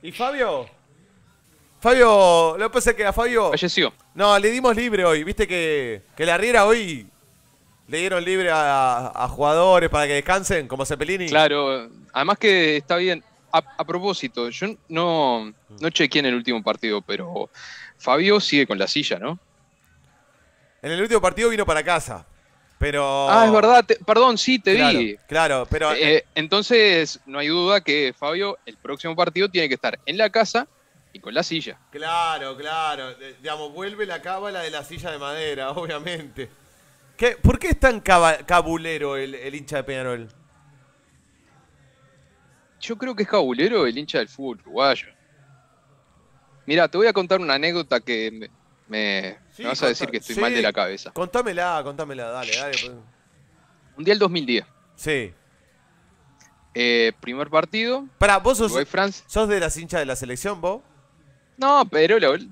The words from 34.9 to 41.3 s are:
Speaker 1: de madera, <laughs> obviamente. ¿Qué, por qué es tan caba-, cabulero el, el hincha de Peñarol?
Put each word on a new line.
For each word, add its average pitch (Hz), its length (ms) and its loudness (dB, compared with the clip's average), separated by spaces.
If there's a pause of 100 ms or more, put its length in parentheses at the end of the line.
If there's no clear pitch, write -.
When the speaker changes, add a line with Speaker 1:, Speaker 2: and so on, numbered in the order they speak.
Speaker 1:
de 151 80 -10
madera, 143 520 -8
<laughs> - 20 -10
obviamente. 156 760 -10 (720)
¿Qué, 240 180 2
por 254 220 2
qué 359 100 -4
es 311 100 2
tan 240 220 2
caba-, 165 460 4
cabulero 160 720 -2
el, 135 160 -8
el 135 200 -12
hincha 147 220 -10
de 135 80 -4
Peñarol? 127 440 -8 (2500)